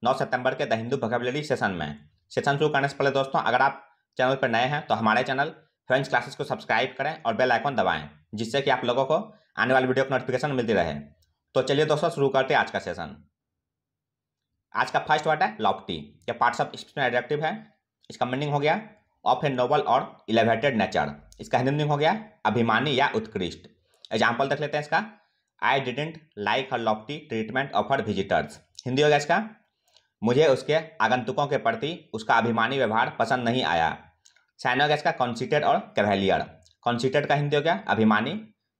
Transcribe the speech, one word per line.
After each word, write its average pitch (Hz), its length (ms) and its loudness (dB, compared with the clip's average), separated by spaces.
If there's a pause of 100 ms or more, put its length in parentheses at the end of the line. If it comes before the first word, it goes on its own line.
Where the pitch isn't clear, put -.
नौ 127 100 4
सितंबर 127 400 -2
के 143 120 -4
द 120 60 0
हिंदू 117 240 -2
वोकैबुलरी 123 480 -2
सेशन 117 260 -2
में। 78 380 -8 (220)
सेशन 139 220 0
शुरू 151 160 2
करने 143 200 0
से 139 80 -8
पहले 139 140 2
दोस्तों, 135 300 0
अगर 123 220 2
आप - 340 -2 (200)
चैनल 131 180 2
पर 135 140 -2
नए 117 160 2
हैं 147 220 -4
तो 117 80 0
हमारे 110 280 2
चैनल 139 280 -2 (360)
फ्रेंच 139 220 0
क्लासेस 127 280 -2
को 143 80 -6
सब्सक्राइब 123 540 -2
करें 151 240 -6
और 113 120 0
बेल 127 180 2
आइकन 127 240 0
दबाएं, 82 340 4 (240)
जिससे 113 280 0
कि 143 80 2
आप 127 140 2
लोगों 123 200 4
को 156 320 0 (200)
आने 123 180 2
वाली 127 120 4
वीडियो 127 180 2
की 131 60 -6
नोटिफिकेशन 131 420 -2
मिलती 117 200 0
रहे। 82 220 2 (600)
तो 131 80 2
चलिए 143 220 2
दोस्तों, 151 260 0
शुरू 139 180 0
करते 131 260 2
हैं 123 60 4
आज 101 100 0
का 101 80 -4
सेशन। 85 500 -10 (1500)
आज 123 140 0
का - 80 0
फर्स्ट 151 280 0
वर्ड 156 160 2
है 214 160 -2
lofty। 95 420 -2 (280)
यह 120 140 -4
parts 120 180 2
of 147 100 -2
speech - 280 -14
में 139 60 0
एडजेक्टिव 123 400 -2
है। - 300 -6 (360)
इसका - 160 -4
मीनिंग 139 260 -2
हो 147 60 0
गया 156 320 0 (360)
of 131 180 2
a 143 60 2
noble 127 360 0
or 127 200 2 (240)
elevated 113 460 2
nature। 87 360 0 (280)
इसका 117 180 -2
हिंदी 131 140 0
मीनिंग 147 180 0
हो 143 60 2
गया 165 320 0 (180)
अभिमानी 117 520 2
या 139 100 4
उत्कृष्ट। 95 500 -6 (540)
एग्जांपल 117 360 0
देख 151 120 -2
लेते 147 160 -6
हैं 147 60 -4
इसका। 175 300 -4 (520)
"I 127 140 2
didn't 135 340 -6 (360)
like 135 220 -2
her 123 80 -4
lofty 113 380 -4 (160)
treatment 113 400 -4
of 110 180 -2
her 135 160 0
visitors।" 95 460 -2 (340)
हिंदी 131 160 0
हो 151 60 4
गया 151 80 4
इसका, 170 340 -2 (720)
"मुझे 123 240 4
उसके 135 280 2 (220)
आगंतुकों 123 500 0
के 139 100 -2
प्रति 120 580 -4
उसका 110 200 0
अभिमानी 117 440 2
व्यवहार 117 400 0
पसंद 120 300 0
नहीं 120 160 0
आया।" 82 480 0 (460)
साइन 127 220 0
हो 147 60 4
गया 147 100 2
इसका 156 180 -2
conceited 123 500 -2
और - 340 0
cavalier। 98 460 2 (440)
Conceited 131 380 0
का 147 80 2
हिंदी 147 220 0
हो 143 60 0
गया 170 260 -2
अभिमानी, 110 640 2 (260)